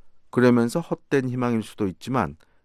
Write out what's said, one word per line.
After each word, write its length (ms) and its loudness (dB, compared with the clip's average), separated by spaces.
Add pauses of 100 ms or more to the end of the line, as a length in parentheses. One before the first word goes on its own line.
(300)
그러면서 500 4
헛된 500 -4
희망일 340 -2
수도 240 -6
있지만 500 -4 (260)